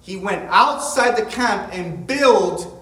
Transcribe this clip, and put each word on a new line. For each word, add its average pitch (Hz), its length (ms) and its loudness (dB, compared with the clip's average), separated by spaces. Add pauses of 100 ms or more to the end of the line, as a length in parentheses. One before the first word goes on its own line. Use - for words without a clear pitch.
he 190 160 -12
went 185 340 -6
outside 254 640 2
the 220 80 0
camp 208 480 -2
and 170 320 -8
built 262 680 2 (100)